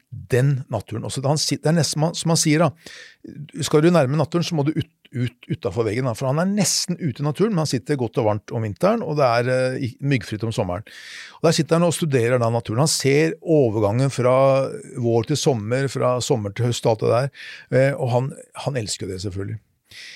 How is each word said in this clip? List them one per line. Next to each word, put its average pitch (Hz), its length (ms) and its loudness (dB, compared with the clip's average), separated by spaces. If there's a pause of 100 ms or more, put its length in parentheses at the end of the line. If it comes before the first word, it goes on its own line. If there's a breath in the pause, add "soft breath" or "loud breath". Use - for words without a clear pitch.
(100)
den 127 600 0
naturen. 113 340 -6
Og - 80 -8
så - 100 -6
han 143 140 2
sitter, - 280 -2
det 160 120 2
er 165 60 4
nesten - 180 -2
som - 20 2
han, 165 120 0
som - 180 -2
han 160 80 2
sier 151 240 4
da, 151 60 2 (920 loud breath)
skal 151 220 2
du 170 80 6
nærme 151 260 4
naturen, 165 260 0
så - 140 -4
må 143 80 0
du 156 80 0
ut, - 160 -2 (240)
ut, 120 240 -4 (140)
utenfor 113 340 -2
veggen 110 220 0
da, 117 80 -2
for 135 140 -4
han 139 100 0
er 175 100 0
nesten 196 480 0
ute 143 240 -4
i 143 60 -2
naturen, 185 260 0
men 180 60 0
han 156 80 0
sitter 139 340 -2
godt 117 160 -4
og 127 80 2
varmt 104 320 0
om 113 60 -2
vinteren, 185 400 0
og 147 160 -4
det 143 80 4
er, 120 260 2
eh, 127 320 0
i-, 117 160 -8
myggfritt 135 440 -2
om 113 80 -2
sommeren. 92 300 -2 (600 loud breath)
Og - 0 -
der 165 100 6
sitter 160 240 2
han 170 60 4
og 170 100 2
studerer 127 480 2
da 117 80 2
naturen. 117 300 -2
Han 151 100 4
ser 151 540 2
overgangen 120 680 2
fra 135 600 4 (260)
vår 117 300 0
til 151 100 -2
sommer, 127 540 0
fra 123 320 0
sommer 104 340 -2
til 120 140 0
høst - 160 -4
og 120 80 4
alt 107 100 -4
det 117 80 4
der, 127 180 0 (460 loud breath)
eh, 135 240 4
og 131 140 -2
han, 131 180 -2 (320)
han 135 160 -4
elsker 107 240 -8
jo 95 80 -6
det 92 140 -8
selvfølgelig. 101 340 -8 (560 loud breath)